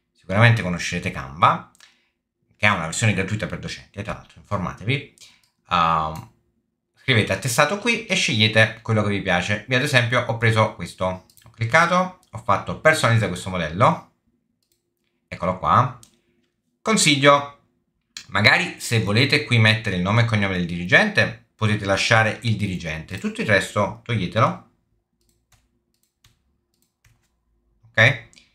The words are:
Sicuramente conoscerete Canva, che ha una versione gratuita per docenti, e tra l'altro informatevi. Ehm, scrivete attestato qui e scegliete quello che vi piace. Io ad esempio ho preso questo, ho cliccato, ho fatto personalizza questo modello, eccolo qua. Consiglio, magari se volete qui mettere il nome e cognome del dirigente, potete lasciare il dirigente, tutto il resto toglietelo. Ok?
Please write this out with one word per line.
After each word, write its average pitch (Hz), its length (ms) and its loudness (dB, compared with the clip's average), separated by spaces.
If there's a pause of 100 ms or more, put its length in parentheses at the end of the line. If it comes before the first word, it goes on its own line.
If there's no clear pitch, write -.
(100)
Sicuramente 113 520 2
conoscerete 87 500 -4
Canva, 90 580 0 (840)
che 107 100 0
ha 104 80 2
una 82 120 -4
versione 101 280 0
gratuita 95 320 -4
per 80 140 -10
docenti, - 400 -14
e - 20 -8
tra 87 120 -10
l'altro - 260 -20
informatevi. 98 720 -6 (560)
Ehm, 80 640 0 (680)
scrivete 107 300 2
attestato 151 460 0
qui 233 260 -2
e 185 120 -4
scegliete 110 680 2
quello 107 220 0
che 101 60 -2
vi 98 120 -2
piace. 90 460 -2
Io 127 80 -2
ad 127 80 -2
esempio 123 420 0
ho 110 120 -4
preso 113 360 2
questo, - 300 -10
ho - 460 -10
cliccato, 170 680 0 (100)
ho - 140 -16
fatto 92 380 -4
personalizza 117 480 2
questo 87 200 -8
modello, 92 640 -2 (1120)
eccolo 90 320 -4
qua. 110 360 2 (880)
Consiglio, 143 760 2 (680)
magari 120 520 2
se 113 220 0
volete 127 420 0
qui 120 140 0
mettere 110 380 2
il 90 60 -2
nome 107 200 2
e - 20 2
cognome 101 320 0
del 90 80 -2
dirigente, 95 880 -2
potete 104 300 -2
lasciare 107 600 0
il 110 120 -2
dirigente, 85 600 -8
tutto 214 240 -8
il 165 40 -8
resto 101 560 0
toglietelo. 117 680 -2 (3250)
Ok? 120 380 2 (260)